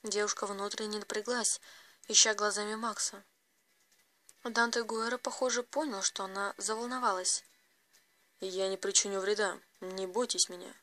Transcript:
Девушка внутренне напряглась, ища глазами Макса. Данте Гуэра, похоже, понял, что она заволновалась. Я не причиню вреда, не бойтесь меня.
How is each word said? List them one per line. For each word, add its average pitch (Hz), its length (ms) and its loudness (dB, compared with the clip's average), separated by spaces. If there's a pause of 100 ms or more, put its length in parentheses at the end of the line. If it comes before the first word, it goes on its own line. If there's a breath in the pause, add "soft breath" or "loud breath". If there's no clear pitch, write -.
Девушка 208 440 0
внутренне 208 520 -4
напряглась, 220 600 0 (480 loud breath)
ища 220 260 6
глазами 208 400 0
Макса. 220 480 -4 (1200)
Данте 233 400 2
Гуэра, 226 360 -2
похоже, 247 440 0
понял, 247 400 -2
что 196 220 0
она 196 320 -4
заволновалась. 226 880 0 (960)
Я 190 280 0
не 190 100 -2
причиню 196 420 2
вреда, 202 380 0 (220)
не 190 260 -6
бойтесь 185 420 0
меня. 180 340 -12